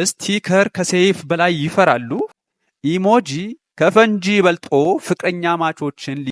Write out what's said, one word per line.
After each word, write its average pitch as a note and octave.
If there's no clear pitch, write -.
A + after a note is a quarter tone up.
ስቲከር G3
ከሰይፍ F#3
በላይ E3+
ይፈራሉ። C#3+
ኢሞጂ F#3
ከፈንጂ G#3
በልጦ F3
ፍቅረኛ F3
ማቾችን D3+